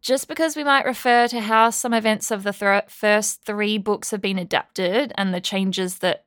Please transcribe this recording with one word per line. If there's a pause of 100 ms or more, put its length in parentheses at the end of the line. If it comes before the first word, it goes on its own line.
Just
because
we
might
refer
to
how
some
events
of
the
thro-,
first
three
books
have
been
adapted
and
the
changes
that